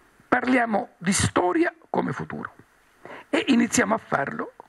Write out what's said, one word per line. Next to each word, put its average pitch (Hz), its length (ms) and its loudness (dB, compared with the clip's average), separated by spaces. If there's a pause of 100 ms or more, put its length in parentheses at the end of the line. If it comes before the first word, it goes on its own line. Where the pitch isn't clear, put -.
(280)
parliamo 247 680 2
di 185 140 -2
storia 349 600 2 (160)
come 64 240 -2
futuro - 400 -10 (760)
e - 180 -2
iniziamo 233 460 2
a 220 40 2
farlo - 560 -4 (140)